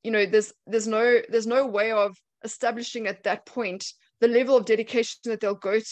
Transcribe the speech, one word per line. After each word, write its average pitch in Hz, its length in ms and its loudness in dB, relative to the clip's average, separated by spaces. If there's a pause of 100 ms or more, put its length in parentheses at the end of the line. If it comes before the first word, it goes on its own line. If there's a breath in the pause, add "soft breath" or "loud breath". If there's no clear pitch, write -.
you 226 80 -4
know, 208 140 2
there's, 208 260 2 (160)
there's 214 180 -2
no, 226 440 2
there's 220 180 -2
no 254 180 2
way 220 280 -2
of 202 240 0 (260)
establishing 233 640 -6
at 196 160 -8
that 190 220 -4
point 196 400 -8 (340)
the 233 80 4
level 247 300 4
of 214 80 2
dedication 226 580 0
that 220 160 -4
they'll 208 160 -2
go 202 240 0 (120)